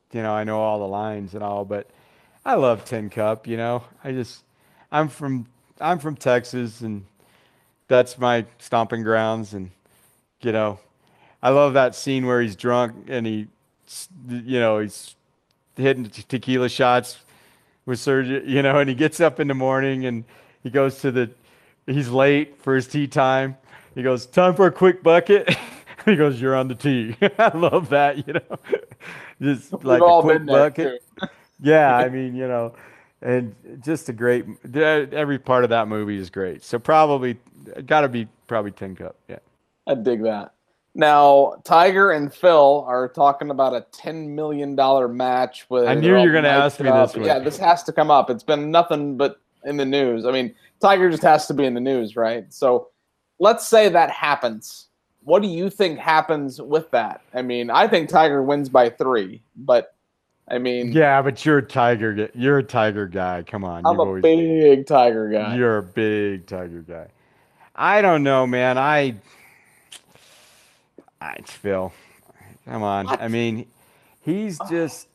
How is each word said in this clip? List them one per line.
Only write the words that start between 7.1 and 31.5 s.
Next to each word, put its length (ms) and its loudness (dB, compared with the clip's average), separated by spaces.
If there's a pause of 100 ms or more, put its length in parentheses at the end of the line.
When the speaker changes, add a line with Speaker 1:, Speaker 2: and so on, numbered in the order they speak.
Speaker 1:
that's 280 2
my 280 0 (140)
stomping 440 -4
grounds, 500 -2
and, 180 -14 (720)
you 120 -4
know, 260 -4 (640)
I 80 0
love 240 2
that 200 2
scene 320 -6
where 160 0
he's 140 -6
drunk 400 -2 (140)
and 160 -6
he, 220 -6 (380)
s-, 220 -20 (220)
you 320 -6
know, 180 2
he's 360 -10 (600)
hitting 340 0
te-, 140 -20
tequila 460 -4
shots 480 0 (680)
with 140 -8
Sergio, 480 -2
you 140 0
know, 180 2
and 100 0
he 60 -4
gets 240 -2
up 220 0
in 80 -2
the 40 -2
morning 520 -2
and 180 -6 (400)
he 60 -10
goes 300 0
to 120 -4
the, 180 -2 (560)
he's 240 -4
late 520 2
for 140 -2
his 120 -2
tee 200 -4
time. 500 -2 (380)
He 80 -10
goes, 220 -2
"Time 300 2
for 120 6
a 40 4
quick 300 2
bucket." 460 4 (140)
<laughs> 40 -16 (400)
He 120 4
goes, 240 0
"You're 140 0
on 120 -2
the 80 -8
tee." 400 -2 (120)
<laughs> 120 -4
I 160 2
love 360 0
that, 360 2
you 60 -12
know, 240 -6 (840)
just 300 -4
Speaker 2:
We've 140 -10
Speaker 1:
like 160 4
a 40 6
Speaker 2:
all 160 8
Speaker 1:
quick 180 2
Speaker 2:
been 80 -10
there, 220 4
Speaker 1:
bucket. 320 -6 (200)
Speaker 2:
too. 60 -10 (160)
<laughs> 180 -20